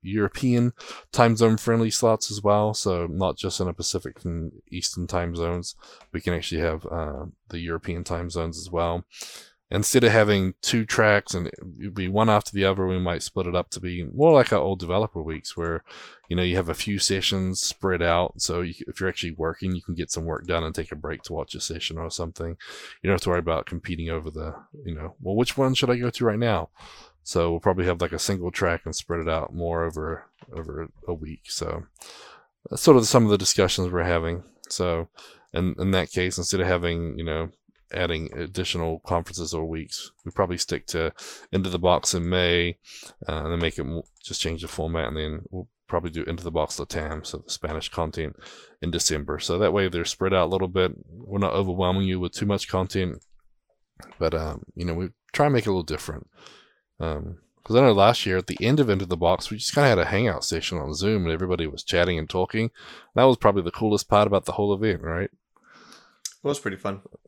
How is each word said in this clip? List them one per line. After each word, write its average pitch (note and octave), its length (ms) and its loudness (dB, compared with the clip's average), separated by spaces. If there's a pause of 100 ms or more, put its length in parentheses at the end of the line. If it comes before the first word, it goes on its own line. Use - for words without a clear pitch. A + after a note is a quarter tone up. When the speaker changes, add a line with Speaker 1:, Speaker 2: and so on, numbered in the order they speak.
Speaker 1:
European A#2+ 680 2 (380)
time A#2 240 6
zone A2 220 6
friendly A2+ 320 2
slots A2 400 2
as G#2 140 -6
well. G#2 320 4
So F2 320 0
not F2 300 -2
just - 220 -4
in F#2 80 0
a F2 60 -4
Pacific - 500 -6
and E2 280 -6 (180)
Eastern F2 380 -6
time F2 280 -2
zones, E2+ 380 -4 (380)
we - 100 -6
can F2 140 0
actually D#2+ 260 -4
have, D#2+ 240 -2
uh, D2+ 400 -6 (220)
the F2 100 -8
European E2+ 460 -6
time F2 260 -6
zones E2 300 -6
as F2 100 -12
well. E2+ 340 -2 (680)
Instead A2 320 2
of A2+ 80 8
having G#2 520 4
two A2+ 200 2
tracks G#2+ 520 4
and F2 100 -2 (340)
it'd F#2 140 -8
be F#2+ 140 -4
one G#2 200 4
after G#2 240 4
the G2 140 2
other, F#2+ 220 2
we F#2 100 0
might F2 240 0
split - 240 -4
it F2 100 -2
up - 140 -2
to - 100 -10
be F2+ 240 -6
more D3 300 4
like C3 180 8
our A2+ 60 4
old F#2 220 0
developer F2 420 -2
weeks D#2 340 -8
where, E2+ 280 -4 (440)
you F2 80 -4
know, F2+ 60 2
you F2+ 140 2
have F2+ 140 0
a D#2+ 40 -2
few G2+ 240 -4
sessions F#2+ 640 0
spread F2+ 400 0
out. E2+ 400 2
So F2 200 -2
you, E2+ 120 -4 (140)
if - 120 -10
you're F#2+ 100 -2
actually E2+ 240 -6
working, E2 420 -4
you E2+ 80 -6
can F2 100 -6
get E2+ 160 -6
some E2 160 -4
work D#2+ 220 -6
done E2 160 0
and D#2 100 -4
take - 180 -6
a D#2 40 -10
break D2+ 280 -8
to F2 100 -12
watch D#2 200 -8
a D2 80 -10
session D#2+ 380 -6
or E2 100 -8
something. E2 480 -8 (460)
You F2+ 40 -2
don't G2 60 6
have F2+ 80 2
to - 80 -2
worry F2 80 4
about E2 300 -2
competing E2 420 -6
over D#2+ 220 -6
the, D#2 240 -8 (280)
you E2+ 120 -8
know, - 260 -12
"Well, F#2+ 140 -2
which A#2+ 200 2
one C3 200 2
should B2 160 2
I B2 60 2
go A#2+ 120 -2
to A#2+ 160 -2
right A2 140 2
now?" G#2 300 0 (540)
So E2+ 280 2
we'll E2 80 0
probably F#2 260 2
have, F2 160 0
like, E2+ 100 -2
a E2 60 -6
single F2+ 320 -4
track E2+ 360 -2
and E2 100 -6
spread E2 260 -6
it E2 80 -2
out D#2+ 240 -2
more E2+ 300 -4
over, D#2 420 -6 (260)
over D#2 380 -10 (180)
a F2 60 -2
week. D2+ 320 -10
So D#2+ 380 -6 (880)
that's - 100 -6
sort D3 160 10
of A2+ 80 6
some A#2+ 180 8
of G#2+ 60 6
the G#2 80 6
discussions F#2 540 2
we're F2+ 100 0
having. E2+ 440 0 (220)
So E2+ 420 -2 (440)
in, F2 240 0
in F#2+ 140 0
that F#2 180 2
case, F2+ 300 0
instead F#2 200 0
of F2+ 60 2
having, E2+ 540 0
you E2 40 -6
know, E2 280 -4 (420)
adding E2 440 -2
additional E2+ 600 -4
conferences E2+ 540 -4
or D#2+ 120 -4
weeks. D#2+ 460 -10 (140)
We F#2 60 -12
probably F2+ 260 -2
stick - 300 -6
to E2 260 -2 (380)
Into F#2+ 180 0
the F2 100 -2
Box F2+ 340 4
in F2 160 -2
May, F2 480 2 (500)
uh, D#2 160 -4
and D#2+ 100 -4
then E2+ 60 -2
make E2 200 -2
it E2 40 -4
mo-, E2+ 220 -6 (180)
just - 180 -8
change E2 200 -4
the E2+ 60 -10
format, E2 400 -4
and D2 100 -6
then D#2 320 -6
we'll F#2 180 -10 (200)
probably F2 240 -2
do D#2+ 120 -6
Into E2+ 200 -6
the E2 80 -8
Box D#2 280 -2
latam, D#2 460 -6
so - 140 -10
the - 100 -14
Spanish - 400 -6
content, D#2+ 460 -4 (460)
in E2+ 100 -4
December. D2+ 480 -2
So E2+ 180 -2
that F#2 160 4
way G2 140 4
they're F2 180 -2
spread F#2+ 280 0
out F2+ 140 6
a E2+ 40 -2
little F#2+ 160 0
bit. F2+ 240 2 (180)
We're G2 300 -8
not G2 140 2
overwhelming F#2+ 540 2
you F#2 120 0
with F2+ 140 -4
too - 120 -4
much G2+ 220 0
content, F#2 560 -2 (960)
but, E2 140 0
um, D#2 300 -4 (120)
you F2 100 -6
know, E2+ 80 -2
we F2 160 -4 (240)
try D3 140 4
and C#3+ 60 4
make A2+ 120 2
it G#2+ 40 0
a - 20 4
little F#2 120 0
different. D2+ 460 -8 (680)
Um, D#2+ 400 -6 (240)
'cause A2 120 2
I B2+ 60 8
know C3 120 10
last G2+ 320 6
year F#2 120 2
at F2+ 100 -4
the - 140 -6
end C3+ 180 4
of B2+ 100 4
Into F#2+ 160 2
the F2 120 -2
Box, F2 320 2
we G#2+ 80 -8
just - 160 -4
kinda D3 160 6
had G#2 100 6
a E2 60 4
hangout G#2 400 0
session F2 320 -4
on D2 160 -6
Zoom, G2 300 0
and E2 100 0
everybody F2 340 0
was C#2 160 -10
chatting F2 360 2
and D#2 100 -6
talking. G#2+ 420 0 (440)
That A#2 80 6
was C3 140 8
probably G2 260 4
the F2 80 -4
coolest G#2 360 0
part G#2 200 6
about G2+ 180 2
the - 80 -4
whole G2+ 200 0
event, G2 280 0
right? E2+ 300 -4
Speaker 2:
It - 1160 -16
was C#3+ 120 -2
pretty F#2+ 180 -6
fun. G2 240 -6 (260)